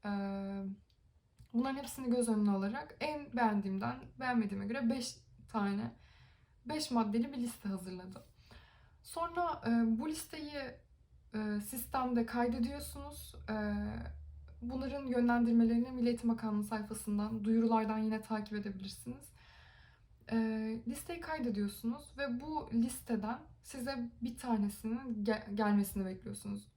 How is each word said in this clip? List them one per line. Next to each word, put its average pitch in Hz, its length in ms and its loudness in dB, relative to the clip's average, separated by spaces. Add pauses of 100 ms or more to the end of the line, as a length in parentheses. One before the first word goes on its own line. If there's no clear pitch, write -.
E, 208 60 -2 (1400)
bunların 262 240 2
hepsini 262 320 -6
göz 233 200 4
önüne 208 220 4
alarak 208 480 -2
en 294 380 -4
beğendiğimden 208 580 2 (240)
beğenmediğime 208 480 0
göre 240 220 2
beş 262 280 -2 (340)
tane, 208 400 0 (760)
beş 302 260 -4
maddeli 233 420 2
bir 277 40 -6
liste 233 320 -4
hazırladım. 185 520 -8 (840)
Sonra, 339 640 0
e, 226 320 6
bu 311 100 0
listeyi, 302 520 -6 (720)
e, 208 280 0
sistemde 247 640 0
kaydediyorsunuz. 277 1080 -2 (140)
E, 220 60 0 (1040)
bunların 262 440 -2
yönlendirmelerini 240 880 6
Milli 247 160 2
Eğitim 233 220 2
Bakanlığı 214 340 2
sayfasından, 214 800 -2
duyurulardan 220 540 4
yine 220 240 0
takip 214 320 -4
edebilirsiniz. 202 760 -8 (1000)
E, 226 60 4 (500)
listeyi 339 320 -6
kaydediyorsunuz 240 960 -2
ve 254 240 -2
bu 302 320 -4
listeden 226 680 0 (240)
size 247 460 -4 (120)
bir 233 160 -4
tanesinin 220 880 -2
ge-, 214 300 0
gelmesini 202 500 4
bekliyorsunuz. 202 720 -8